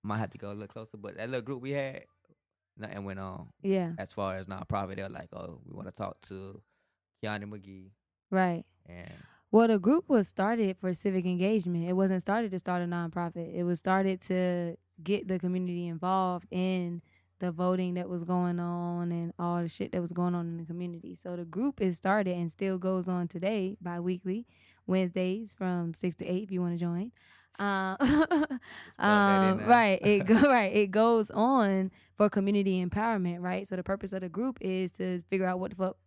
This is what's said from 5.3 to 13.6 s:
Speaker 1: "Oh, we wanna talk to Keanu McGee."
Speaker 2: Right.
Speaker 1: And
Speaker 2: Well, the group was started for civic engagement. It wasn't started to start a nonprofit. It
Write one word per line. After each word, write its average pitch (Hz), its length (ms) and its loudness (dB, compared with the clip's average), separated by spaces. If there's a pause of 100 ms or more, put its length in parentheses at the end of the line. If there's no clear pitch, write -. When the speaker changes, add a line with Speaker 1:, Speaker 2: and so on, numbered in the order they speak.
Speaker 1:
"Oh, - 320 -12
we - 100 -16
wanna 92 160 -12
talk 95 300 -10
to 98 400 -14 (600)
Keanu 104 220 -6
McGee." 98 460 -16 (400)
Speaker 2:
Right. 180 340 2 (220)
Speaker 1:
And 87 260 -16 (380)
Speaker 2:
Well, 226 180 8
the 214 120 6
group 269 280 4
was 220 200 4
started 202 500 0
for 185 160 -2
civic 185 320 0
engagement. 180 640 0
It 185 60 0
wasn't 190 280 2
started 214 300 0
to 185 80 -4
start 180 220 -2
a 175 40 -2
nonprofit. 170 680 -4
It 175 100 -2